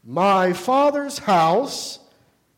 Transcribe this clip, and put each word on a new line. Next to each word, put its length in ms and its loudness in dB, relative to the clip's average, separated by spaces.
"My 480 2
Father's 640 0
house 800 0